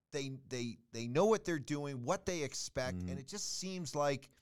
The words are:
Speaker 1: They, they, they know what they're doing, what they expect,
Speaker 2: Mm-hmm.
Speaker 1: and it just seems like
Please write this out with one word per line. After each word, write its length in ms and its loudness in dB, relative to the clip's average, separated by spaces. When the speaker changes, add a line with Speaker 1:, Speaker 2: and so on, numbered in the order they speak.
Speaker 1:
They, 200 -2
they, 300 -4
they 160 -4
know 180 6
what 180 6
they're 140 0
doing, 460 -2
what 220 0
they 160 0
expect, 560 -2
Speaker 2:
Mm-hmm. 120 -2
Speaker 1:
and 80 -4
it 100 -10
just 300 -4
seems 360 -4
like 340 2